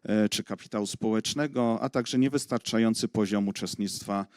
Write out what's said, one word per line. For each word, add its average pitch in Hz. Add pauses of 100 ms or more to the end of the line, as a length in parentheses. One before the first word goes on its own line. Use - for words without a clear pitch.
e, 104
czy -
kapitału 104
społecznego, 117
a 135
także 127
niewystarczający 120
poziom 101
uczestnictwa 98 (120)